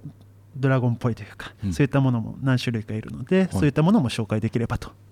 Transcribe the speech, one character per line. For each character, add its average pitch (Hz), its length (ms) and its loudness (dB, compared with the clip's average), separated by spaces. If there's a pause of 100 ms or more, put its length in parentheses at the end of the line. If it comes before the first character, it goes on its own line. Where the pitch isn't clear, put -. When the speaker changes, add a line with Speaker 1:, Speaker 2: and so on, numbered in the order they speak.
(560)
Speaker 1:
ド 135 140 2
ラ 131 100 4
ゴ 123 80 2
ン 117 60 2
っ - 40 -10
ぽ 123 120 -2
い 110 40 -2
と - 80 -14
い 101 80 -14
う - 60 -20
か、 - 160 -16 (100)
Speaker 2:
う 101 60 -2
ん。 87 60 -2
Speaker 1:
そ 147 80 2
う - 20 6
い - 20 0
っ 131 40 0
た 139 100 2
も 131 120 4
の 117 100 0
も 107 180 -8
何 131 180 2
種 123 140 -2
類 110 120 -4
か 104 100 -8
い 110 80 -4
る - 80 -12
の - 140 -10
で、 185 160 2
Speaker 2:
は 190 40 4
い。 180 80 -4
Speaker 1:
そ - 80 0
う 180 60 2
い - 20 6
っ 139 40 0
た 151 100 2
も 170 100 4
の 233 80 4
も 123 80 0
紹 113 160 -4
介 110 160 -2
で 110 80 -2
き 123 100 -2
れ 113 80 0
ば 107 120 -2
と - 120 -12 (220)